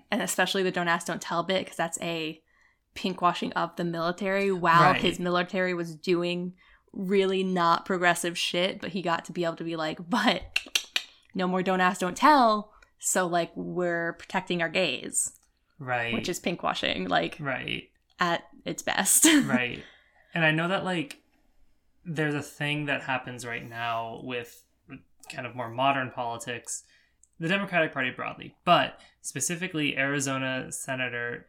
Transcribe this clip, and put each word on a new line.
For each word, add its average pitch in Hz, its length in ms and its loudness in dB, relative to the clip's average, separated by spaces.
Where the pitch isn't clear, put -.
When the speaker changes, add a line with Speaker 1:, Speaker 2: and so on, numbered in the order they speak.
Speaker 1:
and 196 120 0
especially 185 420 0
the 185 80 0
Don't 175 160 -2
Ask, 170 180 0
Don't 170 160 -6
Tell 170 220 -2
bit, 190 240 -2
'cause - 80 -18
that's 165 260 -4
a 160 400 -6
pinkwashing 175 560 0
of 170 240 -4
the 175 80 -2
military 180 680 0
while 170 420 8
Speaker 2:
Right. 127 80 2
Speaker 1:
his 175 200 0
military 180 520 0
was 170 220 -4
doing 175 600 0
really 190 520 2
not 175 400 4
progressive 175 540 2
shit, 185 420 0
but - 100 -6
he 170 120 -4
got 165 240 0
to 170 60 -12
be 175 120 -2
able 165 120 0
to 165 80 -8
be 165 120 -4
like, 160 220 -4
"But - 480 0
no 185 120 0
more 185 160 2
Don't 190 180 2
Ask, 185 200 4
Don't 180 160 -2
Tell, 240 560 6
so, - 280 0
like, 170 280 0
we're 170 600 -2
protecting 180 480 -4
our 165 80 0
gays." - 680 -2
Speaker 2:
Right. 120 360 -2
Speaker 1:
Which 113 140 -2
is 175 120 -4
pinkwashing, - 680 -2
like, 165 300 0
Speaker 2:
Right. 131 520 -6
Speaker 1:
at 170 260 0
its - 180 -6
best. - 440 4
<laughs> 262 80 4
Speaker 2:
Right. 123 400 -2
And 170 100 2
I 156 60 8
know 165 180 2
that, 185 160 0
like, 180 360 -4
there's 151 300 -2
a 143 80 -4
thing 147 440 -4
that 135 160 -2
happens 127 440 -6
right 120 200 -8
now 117 580 -4
with 123 400 -8
kind 131 140 -10
of 113 80 -12
more 120 140 -6
modern 131 420 2
politics, 117 760 -8
the 160 100 -2
Democratic 175 440 2
Party 127 180 -2
broadly, - 440 -10
but 151 360 4
specifically 165 760 -2
Arizona 135 720 -2
Senator 120 800 -6